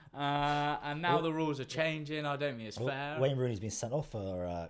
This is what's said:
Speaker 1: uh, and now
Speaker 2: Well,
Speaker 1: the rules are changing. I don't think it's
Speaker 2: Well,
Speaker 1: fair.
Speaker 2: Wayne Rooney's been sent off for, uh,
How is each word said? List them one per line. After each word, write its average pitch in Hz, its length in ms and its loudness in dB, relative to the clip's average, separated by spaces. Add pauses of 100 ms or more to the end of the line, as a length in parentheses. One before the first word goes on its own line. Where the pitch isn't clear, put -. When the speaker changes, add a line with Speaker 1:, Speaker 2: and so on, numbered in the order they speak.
(160)
Speaker 1:
uh, 143 680 2
and 147 200 -2
now 175 120 6
Speaker 2:
Well, 170 80 4
Speaker 1:
the 165 100 2
rules 156 260 2
are 127 60 -4
changing. 156 600 0
I 143 100 2
don't 139 220 0
think 110 100 -6
it's 104 120 -8
Speaker 2:
Well, 127 100 0
Speaker 1:
fair. 139 300 -4
Speaker 2:
Wayne 135 180 4
Rooney's 123 220 2
been 107 100 -4
sent 117 240 -2
off 151 160 -2
for, 95 380 -2
uh, 85 220 -2